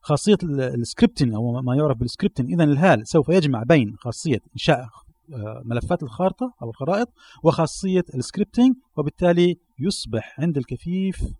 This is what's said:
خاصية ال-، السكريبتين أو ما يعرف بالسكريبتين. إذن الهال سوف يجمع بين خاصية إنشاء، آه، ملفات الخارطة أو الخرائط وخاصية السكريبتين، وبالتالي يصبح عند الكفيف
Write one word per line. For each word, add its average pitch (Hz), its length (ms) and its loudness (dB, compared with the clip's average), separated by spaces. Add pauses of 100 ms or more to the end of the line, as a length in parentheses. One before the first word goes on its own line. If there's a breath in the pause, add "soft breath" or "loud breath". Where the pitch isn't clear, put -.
خاصية 180 420 2
ال-، 143 180 -2
السكريبتين 127 720 -2
أو 120 260 -4
ما 127 140 -2
يعرف 143 220 0
بالسكريبتين. 123 480 -4
إذن 170 160 0
الهال 147 460 4
سوف 160 220 2
يجمع 147 340 2
بين 123 360 4
خاصية 120 400 -4 (140)
إنشاء، 131 260 2 (540)
آه، 110 320 -10
ملفات 120 380 -4
الخارطة 185 580 -4
أو 120 80 -8
الخرائط 190 380 -4 (360 soft breath)
وخاصية 175 600 0 (120)
السكريبتين، 233 600 2 (220)
وبالتالي 175 580 2 (240)
يصبح 120 600 -6
عند 156 180 0
الكفيف 175 680 -4 (160)